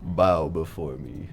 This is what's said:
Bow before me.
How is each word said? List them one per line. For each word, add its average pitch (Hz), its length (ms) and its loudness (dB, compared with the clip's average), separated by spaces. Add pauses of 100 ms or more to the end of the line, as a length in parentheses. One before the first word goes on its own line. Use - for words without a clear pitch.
Bow 87 460 4
before 80 480 -4
me. 69 360 -10